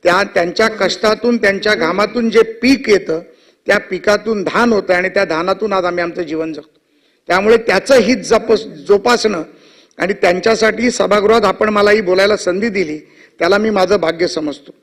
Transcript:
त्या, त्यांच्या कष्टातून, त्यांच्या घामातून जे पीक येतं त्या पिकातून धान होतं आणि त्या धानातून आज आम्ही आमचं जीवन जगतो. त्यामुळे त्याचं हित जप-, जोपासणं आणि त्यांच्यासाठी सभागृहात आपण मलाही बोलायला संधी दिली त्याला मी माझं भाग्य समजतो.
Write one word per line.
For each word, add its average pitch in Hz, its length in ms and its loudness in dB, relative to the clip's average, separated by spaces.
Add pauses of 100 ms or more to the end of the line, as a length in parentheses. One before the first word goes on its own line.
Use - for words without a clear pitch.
त्या, 180 200 2 (120)
त्यांच्या 180 340 0
कष्टातून, 220 680 -2
त्यांच्या 208 380 0
घामातून 208 560 -2
जे 220 120 4
पीक 233 460 0
येतं 175 320 0 (460)
त्या 202 120 0
पिकातून 208 640 -2
धान 196 300 2
होतं 185 220 0
आणि 180 140 0
त्या 196 160 0
धानातून 190 480 -2
आज 185 120 0
आम्ही 175 200 -2
आमचं 170 180 -8
जीवन 160 300 -6
जगतो. - 280 -18 (480)
त्यामुळे 202 280 2
त्याचं 269 380 0
हित 240 220 4
जप-, 214 380 0
जोपासणं 202 880 0 (560)
आणि 185 140 -2
त्यांच्यासाठी 214 760 0
सभागृहात 208 540 2
आपण 208 240 0
मलाही 208 320 2
बोलायला 196 360 2
संधी 190 320 -2
दिली 170 300 -4 (400)
त्याला 185 200 2
मी 220 120 0
माझं 196 260 2
भाग्य 165 320 0
समजतो. 151 540 -8